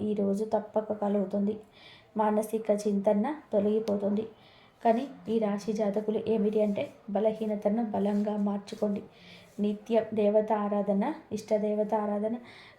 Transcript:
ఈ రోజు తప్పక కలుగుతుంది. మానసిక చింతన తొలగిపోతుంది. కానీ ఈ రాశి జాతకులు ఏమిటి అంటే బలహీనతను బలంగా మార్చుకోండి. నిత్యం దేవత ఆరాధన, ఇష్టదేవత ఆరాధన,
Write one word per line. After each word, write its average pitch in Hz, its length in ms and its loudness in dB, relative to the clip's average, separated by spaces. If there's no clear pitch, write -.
ఈ 208 60 0
రోజు 202 320 0
తప్పక 214 480 -2
కలుగుతుంది. 202 640 0
మానసిక 214 540 0
చింతన 208 440 2
తొలగిపోతుంది. 208 760 0
కానీ 233 200 4
ఈ 226 100 0
రాశి 208 340 0
జాతకులు 214 540 0
ఏమిటి 214 340 2
అంటే 208 220 2
బలహీనతను 214 760 0
బలంగా 202 440 0
మార్చుకోండి. 202 640 -2
నిత్యం 208 540 0
దేవత 214 380 4
ఆరాధన, 202 380 2
ఇష్టదేవత 208 640 0
ఆరాధన, 208 420 -2